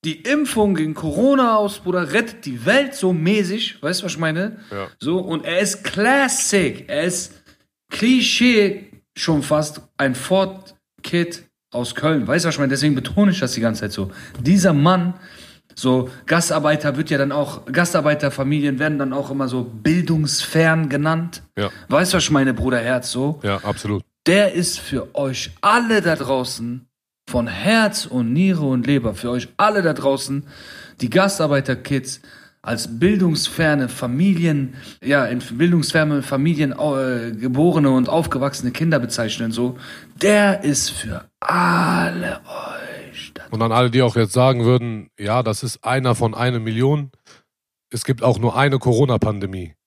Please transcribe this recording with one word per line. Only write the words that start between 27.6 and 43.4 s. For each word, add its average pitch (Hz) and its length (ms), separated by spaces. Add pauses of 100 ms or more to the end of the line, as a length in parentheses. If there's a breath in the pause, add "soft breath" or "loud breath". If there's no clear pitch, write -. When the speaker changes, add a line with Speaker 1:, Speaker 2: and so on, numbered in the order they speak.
Speaker 1:
und 123 300
Niere 175 320
und 127 200
Leber, 123 280
für 120 160
euch 123 260
alle 208 240
da 165 140
draußen, 139 520 (540 loud breath)
die 123 80
Gastarbeiterkids 143 1120 (400 loud breath)
als 117 380
bildungsferne 160 880
Familien, 143 840 (280 loud breath)
ja, 139 220
in 123 140
bildungsferne 151 840
Familien, 143 500
äh, 127 600
geborene 139 600
und 127 180
aufgewachsene 139 600
Kinder 160 260
bezeichnen, 113 540
so, 123 260 (420 loud breath)
der 202 440
ist 143 260
für - 340 (160)
alle 175 1040
euch - 880
da. - 180